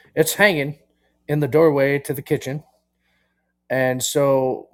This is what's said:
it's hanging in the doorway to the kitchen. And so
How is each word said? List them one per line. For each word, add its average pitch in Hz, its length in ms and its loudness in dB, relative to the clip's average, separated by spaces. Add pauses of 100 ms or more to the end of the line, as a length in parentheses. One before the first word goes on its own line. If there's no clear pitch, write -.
(140)
it's 160 200 0
hanging 151 440 0 (500)
in 151 120 -2
the 147 80 0
doorway 143 500 2
to 139 160 -8
the 139 80 -10
kitchen. 143 420 -6 (1080)
And 127 320 0
so 135 720 0